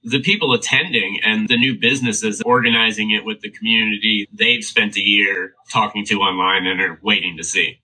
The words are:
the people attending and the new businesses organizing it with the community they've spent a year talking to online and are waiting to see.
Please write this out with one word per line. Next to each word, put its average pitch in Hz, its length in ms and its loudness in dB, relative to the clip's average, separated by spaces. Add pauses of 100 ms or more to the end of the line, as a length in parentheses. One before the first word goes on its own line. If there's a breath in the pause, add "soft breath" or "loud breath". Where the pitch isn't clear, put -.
the 139 180 0
people 185 320 2
attending 110 680 0
and 107 240 2
the 120 80 4
new 123 220 2
businesses 113 640 0
organizing 113 680 2
it 104 140 0
with 107 160 -8
the 107 100 -12
community 107 800 0
they've 117 320 0
spent 104 320 0
a 101 40 -2
year 101 540 0 (180)
talking 107 340 -2
to 107 140 0
online 95 460 0
and 92 140 -2
are 82 220 -2
waiting 90 360 -2
to 82 60 -10
see. - 400 -2